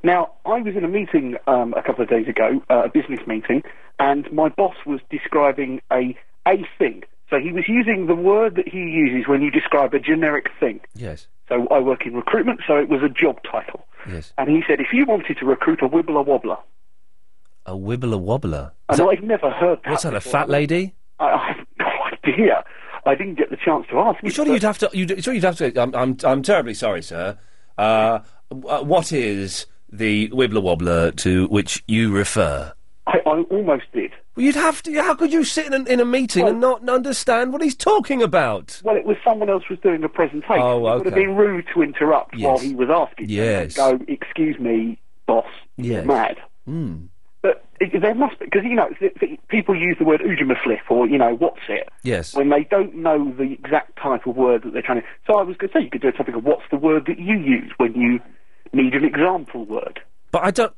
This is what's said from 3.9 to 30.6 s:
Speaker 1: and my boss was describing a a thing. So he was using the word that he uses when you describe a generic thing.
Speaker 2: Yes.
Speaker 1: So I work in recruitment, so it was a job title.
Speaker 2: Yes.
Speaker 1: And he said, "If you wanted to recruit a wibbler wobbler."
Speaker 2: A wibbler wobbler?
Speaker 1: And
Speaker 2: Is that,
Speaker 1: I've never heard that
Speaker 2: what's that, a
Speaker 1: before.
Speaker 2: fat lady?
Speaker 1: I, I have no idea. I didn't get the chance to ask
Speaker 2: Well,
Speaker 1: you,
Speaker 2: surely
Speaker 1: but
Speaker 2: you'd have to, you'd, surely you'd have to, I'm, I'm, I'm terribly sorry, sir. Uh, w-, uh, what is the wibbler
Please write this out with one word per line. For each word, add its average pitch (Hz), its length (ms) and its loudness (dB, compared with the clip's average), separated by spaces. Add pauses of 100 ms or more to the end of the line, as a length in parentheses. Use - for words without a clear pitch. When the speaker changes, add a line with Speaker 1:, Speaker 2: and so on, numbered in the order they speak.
Speaker 1:
and 143 320 0
my 151 180 2
boss 190 260 0 (100)
was 143 140 -4 (120)
describing 139 720 0 (100)
a 127 260 0 (300)
a 190 180 2 (120)
thing. 113 260 -2 (260)
So 143 100 2
he 160 120 -4
was 175 160 -4
using 214 400 0
the 165 80 4
word 202 400 2
that 185 120 -2
he 185 120 -10
uses 147 480 0
when 139 140 4
you 147 80 2
describe 143 440 2
a 139 60 2
generic 151 500 0 (100)
thing. 110 220 -2 (120)
Speaker 2:
Yes. 101 340 -12 (220)
Speaker 1:
So 120 200 0
I 143 100 6
work 127 260 0
in 117 80 -8
recruitment, 220 540 0
so 147 100 4
it 143 120 2
was 139 120 2
a 147 80 2
job 143 300 0 (100)
title. - 360 -8 (240)
Speaker 2:
Yes. 82 280 -10
Speaker 1:
And 139 120 -2
he 160 180 4
said, 143 120 2
"If 127 140 -2
you - 120 4
wanted 208 340 -2
to 127 60 -6
recruit 147 360 2
a 135 80 2
wibbler 160 360 2
wobbler." 117 320 0 (1080)
Speaker 2:
A 92 100 -10
wibbler 110 440 -4
wobbler? 87 520 -4 (180)
Speaker 1:
And - 60 4
Speaker 2:
Is - 40 4
that, 339 80 6
Speaker 1:
I've - 160 2
never 208 260 0
heard 170 340 2
that 143 80 -6
Speaker 2:
what's 156 120 0
that, 147 100 -2
a 101 40 -2
Speaker 1:
before. - 140 -6
Speaker 2:
fat 147 180 0
lady? 156 440 0 (260)
Speaker 1:
I, 151 100 0
I - 240 0
have - 120 -12 (140)
no - 80 -2 (240)
idea. 143 520 2 (420)
I 135 100 4
didn't 185 200 -6
get - 140 -2
the 135 80 -8
chance - 320 0
to 139 100 0
ask 208 220 0
Speaker 2:
Well, 208 80 -4
Speaker 1:
you, - 20 -
Speaker 2:
surely 302 200 0
Speaker 1:
but - 40 4
Speaker 2:
you'd 208 80 0
have 214 160 0
to, 208 140 0
you'd, 185 300 -4
surely 254 140 -2
you'd 175 80 0
have 180 120 2
to, 127 240 0
I'm, 127 140 0
I'm, 127 300 0
I'm 135 160 4
terribly 135 320 0
sorry, 101 280 -2
sir. 87 360 -8 (400)
Uh, 110 420 2 (300)
w-, 131 180 -12
uh, 139 160 -2
what 160 300 2
is 101 520 -4 (240)
the 107 400 0
wibbler 113 320 2